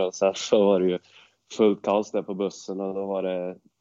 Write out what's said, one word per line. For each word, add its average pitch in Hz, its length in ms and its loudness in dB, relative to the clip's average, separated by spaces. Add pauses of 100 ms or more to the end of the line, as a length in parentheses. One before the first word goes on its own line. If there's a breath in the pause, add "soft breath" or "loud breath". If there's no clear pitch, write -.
Och 92 80 -6
sen 98 220 2
så 107 280 2
var 98 160 4
det 92 80 2
ju 90 100 0 (580 soft breath)
fullt 107 260 2
kaos 104 280 -2
där 101 120 -4
på 98 120 -10
bussen 95 460 -6
och 98 140 -6
då 98 120 -6
var 98 160 -4
det 92 340 -6 (240)